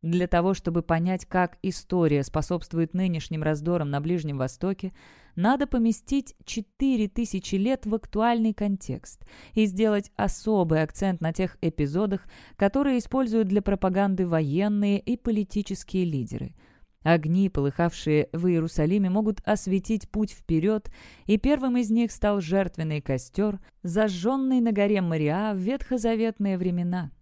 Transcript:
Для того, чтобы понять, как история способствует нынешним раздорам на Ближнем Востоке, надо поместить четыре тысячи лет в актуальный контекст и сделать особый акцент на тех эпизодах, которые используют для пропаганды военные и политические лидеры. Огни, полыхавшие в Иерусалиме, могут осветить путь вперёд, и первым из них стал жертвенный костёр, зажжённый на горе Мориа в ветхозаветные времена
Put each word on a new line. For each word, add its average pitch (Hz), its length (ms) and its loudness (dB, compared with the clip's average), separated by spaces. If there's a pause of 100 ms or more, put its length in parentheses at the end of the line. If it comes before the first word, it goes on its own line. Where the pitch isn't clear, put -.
Для 175 240 0
того, 175 260 4
чтобы 170 300 0
понять, 175 420 0
как 180 380 0
история 165 640 2
способствует 165 680 -2
нынешним 170 500 -2
раздорам 156 460 0
на 143 140 -2
Ближнем 156 340 -2
Востоке, 185 560 -4 (420)
надо 254 320 2
поместить 240 800 -2
четыре 226 640 -2
тысячи 202 460 -4
лет 226 320 0
в 214 80 -2
актуальный 226 580 0
контекст - 720 -6 (300)
и 220 100 4
сделать 202 500 0
особый 185 680 2
акцент 180 400 -2
на 165 100 0
тех 185 300 -4
эпизодах, 170 680 -2 (280)
которые 262 420 2
используют 226 500 0
для 202 140 2
пропаганды 190 680 0
военные 196 720 2
и 240 160 -2
политические 202 880 -2
лидеры. 143 500 -4 (480)
Огни, 170 460 4
полыхавшие 151 840 0
в 170 140 -2
Иерусалиме, 170 640 2
могут 208 360 0
осветить 196 680 -2
путь 208 220 -2
вперёд, 190 580 -2 (340)
и 208 140 4
первым 262 400 2
из 220 120 0
них 226 220 2
стал 208 280 0
жертвенный 160 600 -2
костёр, 190 580 -2 (240)
зажжённый 220 760 0
на 233 120 2
горе 202 280 2
Мориа 170 540 0
в 190 40 -4
ветхозаветные 220 1000 -2
времена 175 520 -2 (120)